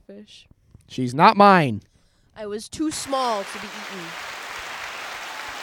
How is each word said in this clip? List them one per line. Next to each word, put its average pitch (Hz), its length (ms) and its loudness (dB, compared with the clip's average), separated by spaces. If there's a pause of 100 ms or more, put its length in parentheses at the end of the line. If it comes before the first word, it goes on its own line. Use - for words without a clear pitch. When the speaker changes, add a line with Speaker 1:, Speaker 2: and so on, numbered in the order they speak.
Speaker 1:
fish. 208 400 -20 (400)
Speaker 2:
She's 123 260 -4
not 185 240 6
mine. 180 440 8 (540)
Speaker 1:
I 214 120 -12
was 214 220 -10
too 311 220 -4
small 254 520 -2
to - 160 -10
be 208 80 -12
eaten. 196 380 -12 (1600)